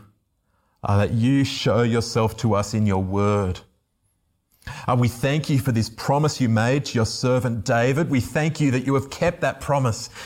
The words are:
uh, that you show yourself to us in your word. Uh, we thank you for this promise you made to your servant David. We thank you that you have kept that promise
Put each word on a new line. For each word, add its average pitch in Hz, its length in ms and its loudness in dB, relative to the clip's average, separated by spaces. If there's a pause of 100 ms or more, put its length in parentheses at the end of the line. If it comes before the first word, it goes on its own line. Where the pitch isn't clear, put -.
(840)
uh, 101 140 0
that 101 140 2
you 127 320 2
show 117 400 0
yourself 113 540 0
to 110 180 2
us 101 180 -2
in 107 140 2
your 95 160 2
word. 101 560 0 (1300)
Uh, 123 100 2
we 120 100 4
thank 143 400 -2
you 143 120 2
for 127 120 0
this 110 180 0
promise - 520 0
you 120 80 2
made 120 360 2
to - 100 -6
your 110 100 2
servant 123 600 -2
David. 127 440 2
We 135 100 2
thank 151 400 -2
you 147 120 2
that 123 160 0
you 139 80 2
have 135 160 -2
kept 175 300 -2
that 135 200 -2
promise 131 480 -2 (160)